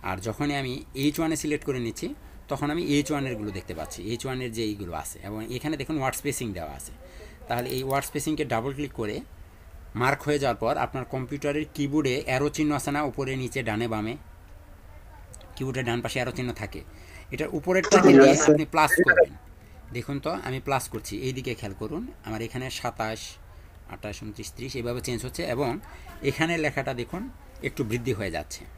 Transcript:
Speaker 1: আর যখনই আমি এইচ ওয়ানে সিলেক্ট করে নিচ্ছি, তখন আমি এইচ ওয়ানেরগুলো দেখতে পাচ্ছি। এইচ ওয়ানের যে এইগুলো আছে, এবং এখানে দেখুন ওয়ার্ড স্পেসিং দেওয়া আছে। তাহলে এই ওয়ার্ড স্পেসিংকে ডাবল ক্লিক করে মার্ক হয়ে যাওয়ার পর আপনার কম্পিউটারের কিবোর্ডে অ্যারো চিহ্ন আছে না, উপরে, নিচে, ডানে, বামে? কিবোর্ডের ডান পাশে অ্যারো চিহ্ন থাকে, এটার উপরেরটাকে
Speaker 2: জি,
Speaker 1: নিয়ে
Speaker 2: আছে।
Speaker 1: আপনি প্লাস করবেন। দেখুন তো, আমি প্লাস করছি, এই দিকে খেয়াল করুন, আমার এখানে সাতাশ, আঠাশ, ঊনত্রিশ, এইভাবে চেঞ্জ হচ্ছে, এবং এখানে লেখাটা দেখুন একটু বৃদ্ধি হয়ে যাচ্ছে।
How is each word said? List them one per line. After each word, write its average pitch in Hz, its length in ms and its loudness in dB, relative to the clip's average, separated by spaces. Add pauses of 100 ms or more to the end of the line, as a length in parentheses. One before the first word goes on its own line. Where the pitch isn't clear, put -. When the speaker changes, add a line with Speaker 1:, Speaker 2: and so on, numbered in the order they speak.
Speaker 1:
আর 92 80 -2 (100)
যখনই 143 360 -2
আমি 127 100 -4 (300)
এইচ 143 180 2
ওয়ানে 160 220 2
সিলেক্ট 151 260 -2
করে 131 180 0
নিচ্ছি, 117 200 -4 (440)
তখন 143 240 0
আমি 175 80 0 (120)
এইচ 143 180 2
ওয়ানেরগুলো 123 460 -2
দেখতে - 200 -8
পাচ্ছি। 78 220 -8 (100)
এইচ 120 160 -4
ওয়ানের 127 300 -4
যে 117 140 -2
এইগুলো 101 220 -6 (100)
আছে, - 160 -10 (100)
এবং 107 120 -8 (160)
এখানে 151 240 -2
দেখুন 156 200 -4
ওয়ার্ড 147 200 0
স্পেসিং 139 260 -2 (120)
দেওয়া 76 200 -8
আছে। - 140 -14 (560)
তাহলে 123 280 -2
এই 131 120 -2
ওয়ার্ড 135 200 2
স্পেসিংকে 151 440 -2
ডাবল 123 260 0
ক্লিক 143 220 -6
করে 104 160 -2 (840)
মার্ক 131 260 4
হয়ে 147 160 2
যাওয়ার 120 200 2
পর 120 120 4 (120)
আপনার 127 180 -4 (100)
কম্পিউটারের 143 500 -2 (100)
কিবোর্ডে 139 400 2 (140)
অ্যারো 135 280 2
চিহ্ন 151 220 2
আছে 147 180 -2
না, 147 40 2 (100)
উপরে, 135 220 -2 (100)
নিচে, 135 260 -2
ডানে, 110 260 0
বামে? 107 200 -2 (1400)
কিবোর্ডের 131 320 -4
ডান 120 160 2
পাশে 117 160 -2
অ্যারো 123 180 -2
চিহ্ন 123 120 -2 (100)
থাকে, 95 200 -8 (540)
এটার 151 240 -2
উপরেরটাকে 180 500 8
Speaker 2:
জি, 139 100 12
Speaker 1:
নিয়ে 135 160 12
Speaker 2:
আছে। 135 180 6
Speaker 1:
আপনি 151 120 8 (100)
প্লাস 156 180 8 (140)
করবেন। 165 260 8 (640)
দেখুন 139 280 -4
তো, 156 60 0 (180)
আমি 131 180 -2
প্লাস 135 260 2
করছি, 107 220 -6 (120)
এই 131 100 0
দিকে 127 240 -4
খেয়াল 101 220 -6
করুন, 139 200 -4 (240)
আমার 107 200 -4
এখানে 123 200 -6 (120)
সাতাশ, 113 420 -4 (720)
আঠাশ, - 300 -8
ঊনত্রিশ, 113 560 -10
এইভাবে 120 260 -4
চেঞ্জ 120 200 -2
হচ্ছে, 147 160 -6 (120)
এবং 131 160 0 (600)
এখানে 160 220 0 (120)
লেখাটা 135 360 -2
দেখুন 170 220 -6 (460)
একটু - 120 -6 (100)
বৃদ্ধি 120 280 -2
হয়ে 95 180 -4
যাচ্ছে। - 260 -8 (160)